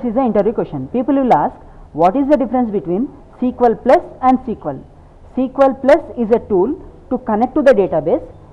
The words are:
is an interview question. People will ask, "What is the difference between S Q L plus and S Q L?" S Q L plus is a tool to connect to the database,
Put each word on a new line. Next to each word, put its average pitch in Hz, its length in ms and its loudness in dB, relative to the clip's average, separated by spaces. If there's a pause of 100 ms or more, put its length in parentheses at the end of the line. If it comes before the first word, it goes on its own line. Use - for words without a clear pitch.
is 226 100 -6
an 262 120 0
interview 208 260 0
question. 151 400 -8
People 262 240 -2
will 254 180 0
ask, 151 220 -2 (380)
"What 170 200 4
is 269 140 2
the 294 80 4
difference 247 340 -2
between 196 380 -4 (260)
S - 60 -20
Q 247 140 -2 (100)
L 233 100 4
plus 302 300 2 (180)
and 254 160 2
S 254 60 -18
Q 220 120 -6 (100)
L?" 139 180 -8 (520)
S 254 140 -2
Q - 0 - (120)
L 269 200 4
plus 285 180 4 (160)
is 220 140 -4
a 226 80 4 (100)
tool 220 360 0 (260)
to 254 60 -2
connect 220 380 -4
to 302 80 0
the 262 100 6
database, 185 480 -2 (320)